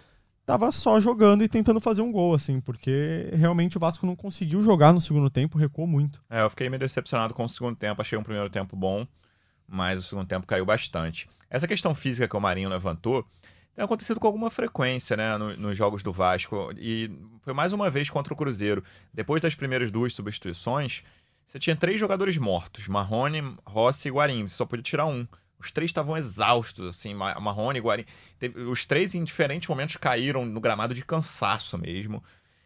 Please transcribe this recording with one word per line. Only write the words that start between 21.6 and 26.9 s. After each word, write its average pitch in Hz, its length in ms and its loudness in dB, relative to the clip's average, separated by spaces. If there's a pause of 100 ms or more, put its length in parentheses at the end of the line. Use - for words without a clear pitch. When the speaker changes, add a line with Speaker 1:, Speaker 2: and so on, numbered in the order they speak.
Speaker 2:
três 180 220 0
jogadores 196 400 0
mortos, 98 520 -2
Marrone, 120 680 -2 (100)
Rossi 117 440 0
e - 20 -8
Guarim, 131 340 0
você 92 100 -10
só 120 100 -2
podia 117 180 -8
tirar 147 220 -2
um, 127 200 -4 (380)
os - 80 -14
três 165 180 -2
estavam 156 280 -4
exaustos, 110 720 0
assim, 101 260 -10